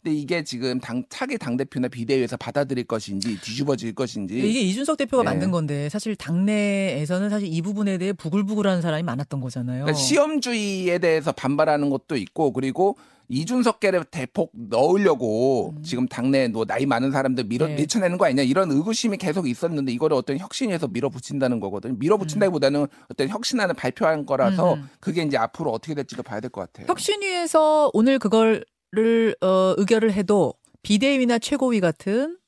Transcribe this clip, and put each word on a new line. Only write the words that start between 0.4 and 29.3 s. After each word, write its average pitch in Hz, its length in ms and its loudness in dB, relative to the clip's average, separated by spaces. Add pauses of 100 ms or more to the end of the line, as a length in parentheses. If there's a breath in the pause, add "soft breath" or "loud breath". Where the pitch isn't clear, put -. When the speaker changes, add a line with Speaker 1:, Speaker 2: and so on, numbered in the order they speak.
Speaker 1:
지금 127 360 -4
당, 123 300 -6
차기 254 300 -6
당대표나 127 480 -4
비대위에서 120 500 -2
받아들일 131 460 -2
것인지 104 580 -4
뒤집어질 117 540 -4
것인지. 107 420 -6
Speaker 2:
이게 220 240 0
이준석 262 360 0
대표가 262 260 0
Speaker 1:
네. - 80 0
Speaker 2:
만든 160 180 0
건데 147 400 -2
사실 208 260 -6
당내에서는 190 1160 0
사실 208 200 -2
이 165 120 0
부분에 202 340 -2
대해 190 160 -2
부글부글한 196 720 0
사람이 160 180 0
많았던 139 400 -4
거잖아요. 127 440 -6
Speaker 1:
그러니까 151 140 0
시험주의에 214 1000 0
대해서 160 320 2
반발하는 147 580 2
것도 139 280 -2
있고 120 360 0
그리고 135 440 0 (320 soft breath)
이준석계를 190 760 0
대폭 - 480 -4
넣으려고 120 1200 2
Speaker 2:
음. 151 80 -12
Speaker 1:
지금 127 240 -2
당내 131 400 0
뭐 110 160 -2
나이 110 220 -2
많은 135 260 2
사람들 131 340 0
밀어, 123 220 0
Speaker 2:
네. 151 80 -6
Speaker 1:
밀쳐내는 175 420 0
거 185 80 4
아니냐 139 180 2
이런 156 280 2
의구심이 202 460 0
계속 170 320 -2
있었는데 143 420 -2
이거를 151 240 2
어떤 139 220 -2
혁신위에서 185 500 -4
밀어붙인다는 127 720 -2
거거든요. 98 380 -6
밀어붙인다기보다는 156 840 2
Speaker 2:
음. 143 60 0 (220 loud breath)
Speaker 1:
어떤 - 180 -2
혁신안을 208 480 -2
발표한 160 500 0
거라서 165 500 2
Speaker 2:
음. 139 120 -12 (140)
Speaker 1:
그게 170 220 -2
이제 139 140 0
앞으로 120 340 -2
어떻게 113 240 -6
될지도 131 280 -8
봐야 107 160 -8
될 120 100 -10
것 101 120 -10
같아요. - 260 -12
Speaker 2:
혁신위에서 339 1040 2
오늘 262 260 4
그거를, 220 440 2 (760)